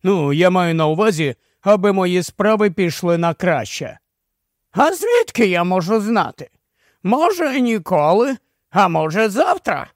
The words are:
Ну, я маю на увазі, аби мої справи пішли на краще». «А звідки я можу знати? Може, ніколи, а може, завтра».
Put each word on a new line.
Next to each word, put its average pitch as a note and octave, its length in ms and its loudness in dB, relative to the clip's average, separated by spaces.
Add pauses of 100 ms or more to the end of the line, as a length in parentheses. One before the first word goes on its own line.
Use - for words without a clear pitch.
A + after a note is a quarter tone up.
Ну, E3 300 0
я F3 160 4
маю F3 260 0
на D#3+ 120 0
увазі, D#3+ 480 0 (260)
аби G3+ 320 2
мої F3+ 300 0
справи G#3 480 0
пішли E3+ 460 -2
на E3+ 160 -2
краще». C#3+ 680 -6 (720)
«А D4 220 2
звідки G#4 540 0
я F3 160 0
можу F#3 380 0
знати? G3+ 480 -4 (540)
Може, D4 580 0
ніколи, G#3 760 0 (320)
а F#3+ 180 2
може, E3 420 0
завтра». G#3+ 680 -2